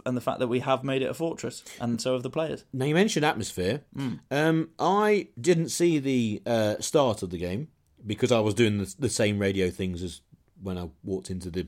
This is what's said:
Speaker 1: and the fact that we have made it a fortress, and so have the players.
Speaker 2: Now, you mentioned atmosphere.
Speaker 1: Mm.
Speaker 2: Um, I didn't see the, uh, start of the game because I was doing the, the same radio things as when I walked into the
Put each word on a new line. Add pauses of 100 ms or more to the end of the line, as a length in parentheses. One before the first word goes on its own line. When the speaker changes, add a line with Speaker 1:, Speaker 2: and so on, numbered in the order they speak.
Speaker 1:
and
the
fact
that
we
have
made
it
a
fortress, (160)
and
so
have
the
players. (100)
Speaker 2:
Now,
you
mentioned
atmosphere. (120)
Speaker 1:
Mm. (100)
Speaker 2:
Um,
I (120)
didn't
see
the,
uh,
start
of
the
game (380)
because
I
was
doing
the,
the
same
radio
things
as (420)
when
I (120)
walked
into
the